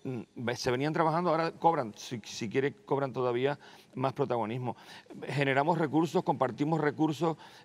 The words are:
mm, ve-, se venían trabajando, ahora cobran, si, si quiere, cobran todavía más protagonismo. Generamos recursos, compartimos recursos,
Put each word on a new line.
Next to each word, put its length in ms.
mm, 160
ve-, 200
se 140
venían 220
trabajando, 380
ahora 220
cobran, 440
si, 280
si 240
quiere, 260
cobran 380
todavía 460
más 180
protagonismo. 640
Generamos 520
recursos, 440
compartimos 580
recursos, 560